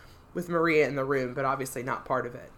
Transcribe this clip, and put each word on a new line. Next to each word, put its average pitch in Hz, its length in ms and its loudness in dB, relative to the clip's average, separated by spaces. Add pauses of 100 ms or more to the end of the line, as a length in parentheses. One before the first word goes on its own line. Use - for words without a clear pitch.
(340)
with 175 140 -6
Maria 160 380 4
in 139 80 -2
the 135 100 0
room, 131 300 0
but 135 100 -2
obviously 135 380 -2
not 123 220 -4
part 127 220 0
of 123 100 -10
it. - 220 -16